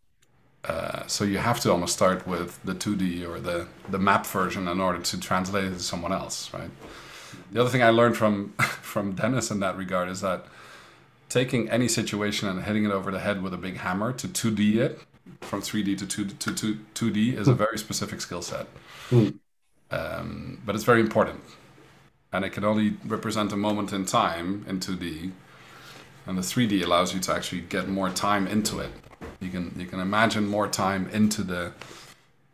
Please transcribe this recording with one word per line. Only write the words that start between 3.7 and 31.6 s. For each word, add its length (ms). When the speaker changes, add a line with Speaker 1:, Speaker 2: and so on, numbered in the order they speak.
Speaker 1:
the 100
map 280
version 420
in 140
order 180
to 200
translate 460
it 60
to 80
someone 320
else, 420
right? 160
The 100
other 80
thing 140
I 80
learned 260
from, 360
<laughs> 60
from 340
Dennis 360
in 100
that 160
regard 320
is 120
that 240
taking 400
any 180
situation 600
and 140
hitting 220
it 60
over 200
the 80
head 240
with 100
a 40
big 200
hammer 360
to 140
two 240
D 280
it 220
from 200
three 220
D 120
to 120
two, 180
to, 280
to 260
two 180
D 240
is 140
a 60
very 220
specific 440
skill 200
set. 260
Speaker 2:
Hmm. 200
Speaker 1:
Um, 720
but 100
it's 80
very 180
important. 400
And 120
it 60
can 120
only 420
represent 480
a 40
moment 360
in 120
time 600
in 120
two 160
D. 360
And 120
the 60
three 240
D 160
allows 300
you 80
to 120
actually 280
get 280
more 200
time 380
into 320
it. 120
You 100
can, 280
you 100
can 120
imagine 480
more 200
time 440
into 320
the 300